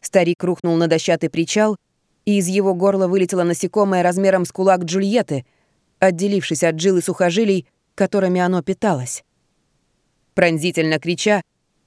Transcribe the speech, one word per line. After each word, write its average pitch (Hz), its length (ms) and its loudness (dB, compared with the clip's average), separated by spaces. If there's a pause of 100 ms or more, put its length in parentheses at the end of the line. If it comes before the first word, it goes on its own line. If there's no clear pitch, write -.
Старик 175 420 0
рухнул 175 340 -2
на 170 100 2
дощатый 165 420 0
причал, 208 480 0 (480)
и 208 140 0
из 175 100 -2
его 190 260 0
горла 190 340 0
вылетело 180 340 0
насекомое 185 600 0
размером 185 440 2
с - 60 -14
кулак 185 320 2
Джульетты, 190 600 -2 (540)
отделившись 185 640 0
от 160 160 0
жил 190 160 2
и 175 60 0
сухожилий, 185 640 0 (280)
которыми 185 460 0
оно 180 220 0
питалось. 165 600 -4 (1120)
Пронзительно 160 640 0
крича, 180 440 0 (440)